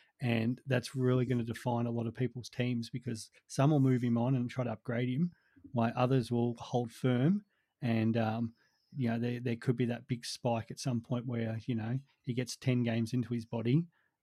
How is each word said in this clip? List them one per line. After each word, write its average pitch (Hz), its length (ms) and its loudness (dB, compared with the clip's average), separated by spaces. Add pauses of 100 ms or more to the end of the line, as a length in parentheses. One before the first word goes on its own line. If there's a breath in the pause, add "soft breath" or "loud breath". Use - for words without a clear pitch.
(220 soft breath)
And 117 440 0
that's 123 300 0
really 127 300 4
gonna 120 180 0
define 117 440 -2
a 117 40 -4
lot 117 160 -2
of 113 80 -6
people's 120 340 -4
teams 123 400 -2
because 120 400 -8 (180 soft breath)
some 139 240 4
will 151 80 4
move 127 240 4
him 117 140 2
on 123 180 2
and 123 140 -2
try 127 140 -4
to 117 80 -2
upgrade 120 380 -4
him, 165 220 0 (420 soft breath)
while 117 220 2
others 123 360 2
will 120 260 2
hold 120 340 -2
firm. 135 520 2 (380)
And, 113 360 2
um, 113 360 -2 (420)
you 123 140 0
know, 117 100 -2
there, 120 200 -2
there 120 180 -2
could 120 200 0
be 127 80 2
that - 220 -4
big 120 180 -4
spike 117 460 -4
at - 80 -12
some 120 220 -2
point 123 260 -4
where, 113 400 -2
you 123 80 -2
know, 113 240 -2 (240)
he 123 100 -6
gets 123 220 -4
ten 123 280 2
games 113 300 0
into 120 200 -2
his 113 120 -4
body 120 400 2 (380)